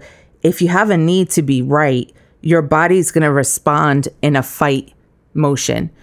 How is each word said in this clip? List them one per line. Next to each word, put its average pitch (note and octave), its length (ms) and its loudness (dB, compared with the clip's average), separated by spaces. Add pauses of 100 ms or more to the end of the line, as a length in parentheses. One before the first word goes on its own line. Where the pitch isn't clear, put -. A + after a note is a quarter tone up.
(420)
if E3+ 200 -2
you F3 60 2
have G3+ 220 0
a F#3 60 2
need F3 340 2
to E3 120 0
be C#3 180 0
right, C3+ 520 -2 (280)
your E3 220 0
body's E3 480 2
gonna D#3 220 2
respond C#3+ 760 0 (140)
in C#3+ 140 0
a C3 80 0
fight - 480 -4 (400)
motion. C#3 580 -2 (120)